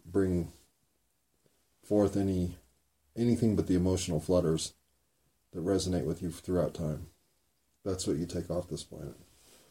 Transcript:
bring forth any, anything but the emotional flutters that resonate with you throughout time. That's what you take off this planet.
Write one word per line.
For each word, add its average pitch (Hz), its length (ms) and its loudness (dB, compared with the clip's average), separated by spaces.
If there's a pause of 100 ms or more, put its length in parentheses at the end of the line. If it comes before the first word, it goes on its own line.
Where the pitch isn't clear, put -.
bring 90 460 2 (1300)
forth 101 320 2
any, 92 420 0 (580)
anything 113 400 2
but - 120 2
the 92 80 4
emotional 90 440 2
flutters 82 540 0 (800)
that 85 120 -6
resonate 90 400 0
with 80 160 -4
you 87 80 -4
throughout 82 440 -2
time. 76 340 -6 (760)
That's 92 220 -4
what 82 120 0
you 85 80 -4
take 85 260 -6
off 87 180 -4
this 78 140 -8
planet. - 320 -14 (560)